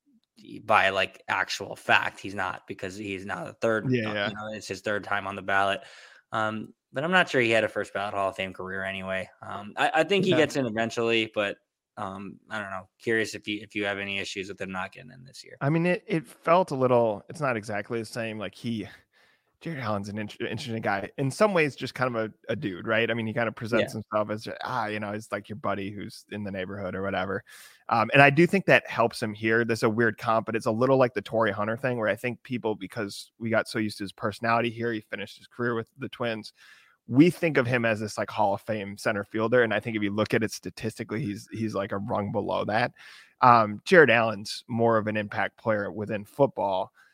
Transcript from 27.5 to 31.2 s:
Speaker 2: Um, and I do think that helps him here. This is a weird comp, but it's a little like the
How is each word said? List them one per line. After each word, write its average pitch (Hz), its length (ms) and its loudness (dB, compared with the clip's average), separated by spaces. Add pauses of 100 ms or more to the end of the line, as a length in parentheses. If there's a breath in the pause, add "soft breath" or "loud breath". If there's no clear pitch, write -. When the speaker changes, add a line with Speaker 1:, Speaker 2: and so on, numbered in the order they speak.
Speaker 2:
Um, 113 240 2
and 139 80 10
I 143 80 10
do 156 180 6
think 190 200 0
that 131 200 6
helps 117 340 2
him 110 120 -2
here. 113 320 2
This 113 140 0
is - 40 2
a 120 60 4
weird 110 280 2
comp, 113 280 0
but 110 100 -4
it's 117 120 -4
a 117 40 4
little 127 260 4
like 127 160 4
the 101 80 -2